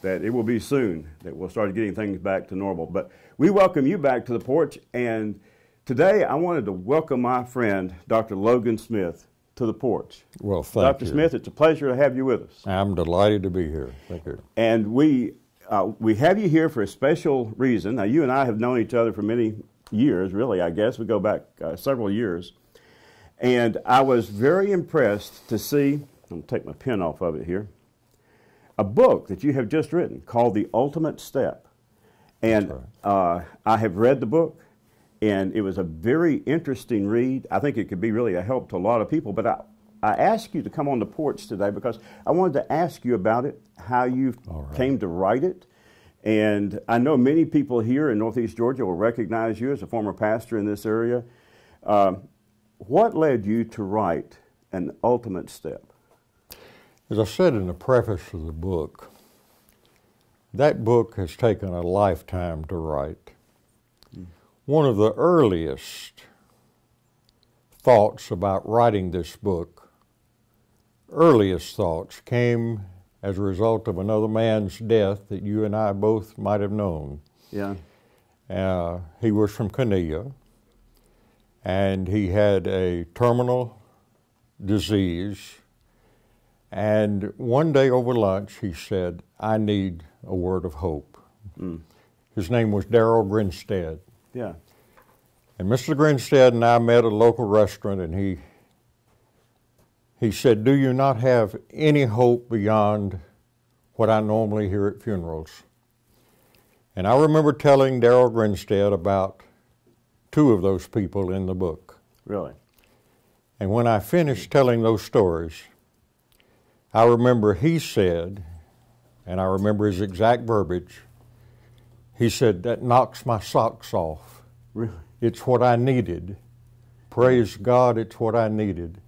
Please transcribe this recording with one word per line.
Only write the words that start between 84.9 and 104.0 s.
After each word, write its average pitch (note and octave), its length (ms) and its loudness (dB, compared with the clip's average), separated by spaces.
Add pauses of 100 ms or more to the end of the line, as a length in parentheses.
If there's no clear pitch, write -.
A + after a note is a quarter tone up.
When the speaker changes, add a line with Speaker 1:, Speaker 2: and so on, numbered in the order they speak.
Speaker 2:
And G#2 680 -2
one C3 340 0
day C3+ 160 4
over B2+ 240 0
lunch, G2+ 480 0
he F#2+ 120 -6
said, F2 500 -6 (180)
"I A2 180 -2
need F#2+ 460 -2 (220)
a F#2+ 80 -8
word F2+ 300 -4
of D#2+ 100 -8
hope." D#2 420 -8 (420)
Speaker 1:
Mm. E2+ 220 -10 (540)
Speaker 2:
His F#2+ 160 -6
name A2+ 220 2
was G2 120 -2
Darrell A2+ 400 4
Grinstead. F#2 760 -4 (340)
Speaker 1:
Yeah. A2 200 -10 (1040)
Speaker 2:
And F#2 100 -4
Mister B2+ 260 0
Grinstead C3+ 580 6
and A#2 120 0
I A#2+ 140 6
met A#2 200 6
at A#2 60 6
a A2+ 40 2
local A2+ 380 4
restaurant, G2+ 540 2
and E2 140 -6
he, G2 260 -4 (1800)
he A#2 100 2
said, A2 320 2
"Do C3+ 100 4
you C3+ 200 2
not C3 280 0
have B2 360 2 (140)
any D3 340 2
hope A#2+ 460 2
beyond G#2 680 0 (760)
what A2 160 2